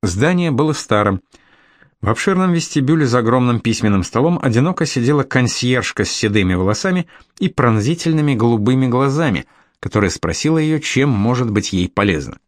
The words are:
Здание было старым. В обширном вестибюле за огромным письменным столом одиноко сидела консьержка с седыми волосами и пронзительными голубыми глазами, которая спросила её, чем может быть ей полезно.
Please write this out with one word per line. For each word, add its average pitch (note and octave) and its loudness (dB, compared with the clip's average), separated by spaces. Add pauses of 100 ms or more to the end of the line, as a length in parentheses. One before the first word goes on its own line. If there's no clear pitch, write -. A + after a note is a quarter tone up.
Здание D#3 0
было D3 0
старым. G#2 0 (800)
В G#2 0
обширном F#3 0
вестибюле D#3 0
за B2 2
огромным A#2+ 2
письменным G#2 0
столом D#3 0
одиноко C#3 0
сидела C#3 0
консьержка B2 -2
с - -6
седыми G2+ 0
волосами G#2+ -2 (320)
и F#3 0
пронзительными C#3+ 0
голубыми A#2+ 2
глазами, C3 0 (360)
которая G#2 0
спросила D3 -2
её, D#3 0
чем C#3+ 0
может A#2 0
быть G2+ -2
ей F2+ 0
полезно. E2 -2 (100)